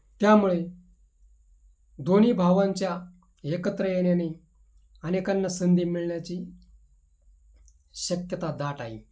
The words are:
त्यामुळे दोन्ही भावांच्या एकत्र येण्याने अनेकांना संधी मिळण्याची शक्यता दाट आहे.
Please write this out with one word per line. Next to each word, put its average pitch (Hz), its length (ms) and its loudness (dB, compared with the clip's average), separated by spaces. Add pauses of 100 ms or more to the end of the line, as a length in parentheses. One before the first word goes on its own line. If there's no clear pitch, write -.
(220)
त्यामुळे 202 440 4 (1300)
दोन्ही 196 320 4
भावांच्या 185 840 0 (300)
एकत्र 175 420 -4
येण्याने 180 560 0 (640)
अनेकांना 190 440 -2
संधी 180 360 2
मिळण्याची 175 680 -6 (1500)
शक्यता 175 580 -6
दाट 143 260 -6
आहे. 113 180 -12 (120)